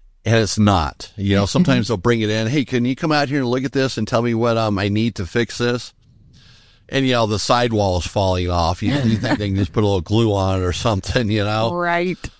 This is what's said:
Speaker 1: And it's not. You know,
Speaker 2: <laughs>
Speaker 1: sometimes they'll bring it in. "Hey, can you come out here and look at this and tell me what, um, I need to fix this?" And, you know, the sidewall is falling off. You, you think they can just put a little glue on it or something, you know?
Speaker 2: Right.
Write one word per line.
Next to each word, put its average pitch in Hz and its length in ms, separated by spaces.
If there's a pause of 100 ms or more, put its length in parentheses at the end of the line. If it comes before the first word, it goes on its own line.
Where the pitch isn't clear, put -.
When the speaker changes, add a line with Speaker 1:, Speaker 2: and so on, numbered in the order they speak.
(240)
Speaker 1:
And 113 120
it's 110 200
not. 98 600
You 98 180
know, 98 120
Speaker 2:
<laughs> - 0
Speaker 1:
sometimes 127 420
they'll 113 80
bring 117 240
it 107 100
in. 110 180
"Hey, 139 160
can 120 200
you 127 120
come 160 160
out 143 160
here 143 120
and 123 100
look 127 140
at 139 80
this 135 260
and 107 100
tell 117 140
me 120 120
what, 117 220
um, 107 220
I 101 100
need 107 280
to 92 100
fix - 320
this?" 120 340 (960)
And, 135 180
you 127 60
know, 117 140
the 104 120
sidewall 110 600
is 85 80
falling 92 440
off. 87 320
You, 107 120
you 117 220
think 110 220
they 104 100
can 95 80
just 98 160
put 113 100
a 104 40
little 98 160
glue 107 320
on 95 260
it 92 40
or 87 100
something, 110 560
you 107 120
know? 110 320
Speaker 2:
Right. 175 440 (220)